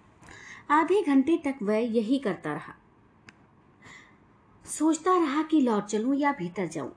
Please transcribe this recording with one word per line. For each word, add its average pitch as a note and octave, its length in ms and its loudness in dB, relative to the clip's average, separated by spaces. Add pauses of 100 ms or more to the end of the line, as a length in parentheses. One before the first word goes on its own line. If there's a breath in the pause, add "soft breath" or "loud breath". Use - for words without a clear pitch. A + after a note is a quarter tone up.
(680 loud breath)
आधे E4 340 4
घंटे C#4+ 340 4
तक C#4 260 -4
वह G#3+ 140 0
यही A#3 420 0
करता E3 340 -4
रहा। D#3+ 200 -10 (1900 loud breath)
सोचता D#4+ 520 0
रहा D#4 260 2
कि D#4 180 2
लौट A3 220 2
चलूं A3 300 -2
या C#4+ 180 0
भीतर F3 360 -4
जाऊं। C#3 300 -8